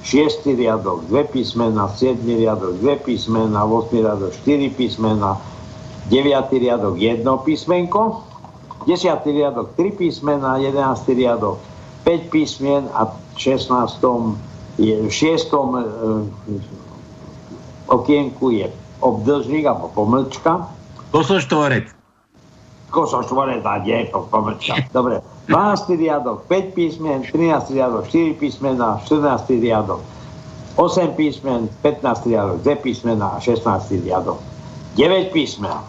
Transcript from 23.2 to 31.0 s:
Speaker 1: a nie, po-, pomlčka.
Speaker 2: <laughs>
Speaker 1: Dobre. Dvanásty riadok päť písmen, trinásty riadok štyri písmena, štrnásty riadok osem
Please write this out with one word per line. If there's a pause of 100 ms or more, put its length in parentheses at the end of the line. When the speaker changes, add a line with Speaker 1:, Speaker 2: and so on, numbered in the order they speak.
Speaker 1:
a
nie,
po-,
pomlčka.
Speaker 2:
<laughs>
Speaker 1:
Dobre. (280)
Dvanásty
riadok
päť
písmen,
trinásty
riadok
štyri
písmena,
štrnásty
riadok (800)
osem